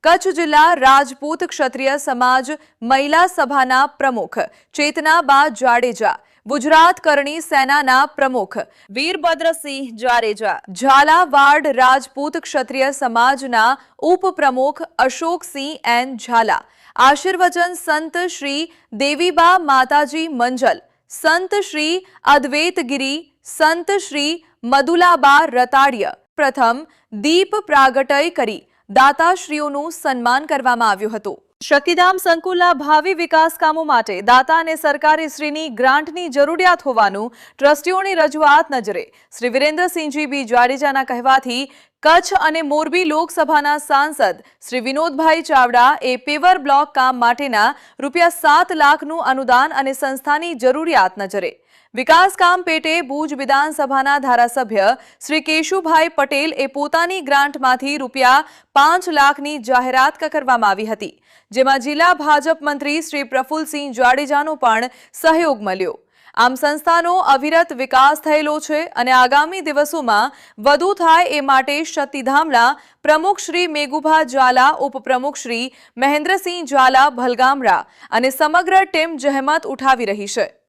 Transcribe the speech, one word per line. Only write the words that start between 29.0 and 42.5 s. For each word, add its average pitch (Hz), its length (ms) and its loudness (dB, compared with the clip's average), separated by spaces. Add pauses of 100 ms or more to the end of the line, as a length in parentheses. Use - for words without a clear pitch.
સન્માન 262 540 -2
કરવામાં 247 440 0
આવ્યું 208 220 -4
હતું. 208 240 -10 (280)
શક્તિધામ 349 520 2
સંકુલના 349 560 0
ભાવિ 302 420 0
વિકાસ 330 460 0
કામો 320 240 0
માટે 226 360 -2
દાતા 254 380 4
અને 330 160 -2
સરકારી 311 540 0
શ્રીની 302 400 -8
ગ્રાન્ટની 294 600 -2
જરૂરિયાત 339 580 2
હોવાનું 220 440 -2 (280)
ટ્રસ્ટીઓની 359 560 0
રજૂઆત 302 600 2
નજરે. 202 300 -6 (280)
શ્રી 240 160 -6
વિરેન્દ્રસિંહજી 302 800 -2
બી 277 180 -6
જાડેજાના 262 600 0
કહેવાથી 254 580 -2 (400)
કચ્છ 349 380 2
અને 320 220 -2